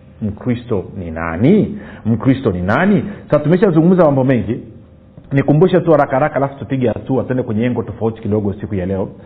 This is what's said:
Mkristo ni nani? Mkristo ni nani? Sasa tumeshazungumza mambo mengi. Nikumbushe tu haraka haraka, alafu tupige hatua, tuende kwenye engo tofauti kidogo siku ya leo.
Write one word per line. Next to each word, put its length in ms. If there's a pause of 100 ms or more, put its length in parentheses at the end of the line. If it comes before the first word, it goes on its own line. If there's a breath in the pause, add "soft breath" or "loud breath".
(220)
Mkristo 640 (140)
ni 120
nani? 680 (280 loud breath)
Mkristo 460
ni 100
nani? 420 (260 loud breath)
Sasa 140
tumeshazungumza 600
mambo 200
mengi. 360 (720)
Nikumbushe 480
tu 100
haraka 260
haraka, 200
alafu 220
tupige 300
hatua, 360
tuende 180
kwenye 220
engo 180
tofauti 400
kidogo 300
siku 220
ya 120
leo. 220 (180 loud breath)